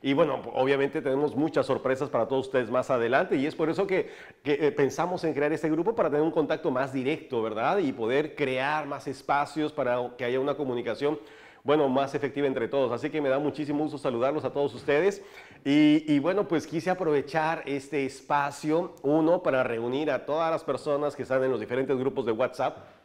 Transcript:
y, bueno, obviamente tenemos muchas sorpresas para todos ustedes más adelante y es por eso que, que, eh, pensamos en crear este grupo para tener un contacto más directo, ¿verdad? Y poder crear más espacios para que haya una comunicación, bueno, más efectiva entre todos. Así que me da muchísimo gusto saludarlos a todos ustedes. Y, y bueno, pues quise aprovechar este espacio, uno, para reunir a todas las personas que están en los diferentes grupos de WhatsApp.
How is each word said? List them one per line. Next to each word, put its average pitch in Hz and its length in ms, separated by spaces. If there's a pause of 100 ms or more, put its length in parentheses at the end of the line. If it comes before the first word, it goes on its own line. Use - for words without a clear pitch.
y, 139 120
bueno, 139 300 (120)
obviamente 139 480
tenemos 139 320
muchas 151 320
sorpresas 131 420
para 113 200
todos 131 180
ustedes 127 240
más 127 180
adelante 135 460
y 139 120
es 151 100
por 160 120
eso 170 180
que, 175 240 (340)
que, 147 240
eh, - 20
pensamos 156 540
en 156 100
crear 147 180
este 160 160
grupo 170 260
para 190 140
tener 147 140
un 160 80
contacto 151 400
más 131 220
directo, 135 500
¿verdad? 113 360
Y 156 120
poder 131 460
crear 143 500
más 139 220
espacios 143 640
para 123 440
que 127 80
haya 123 140
una 139 160
comunicación, 127 640 (440)
bueno, 143 280
más 135 240
efectiva 139 320
entre 127 220
todos. 135 220
Así 120 200
que 156 100
me 143 80
da 131 100
muchísimo 147 440
gusto 143 160
saludarlos 131 480
a 127 40
todos 143 240
ustedes. 151 480 (400)
Y, 151 480
y 143 80
bueno, 185 300
pues 156 180
quise 165 220
aprovechar 160 760
este 139 400
espacio, 151 960
uno, 160 400
para 135 200
reunir 123 480
a 127 140
todas 160 260
las 160 140
personas 147 500
que 127 100
están 131 200
en 131 60
los 120 100
diferentes 127 380
grupos 127 260
de 113 80
WhatsApp. 131 460 (260)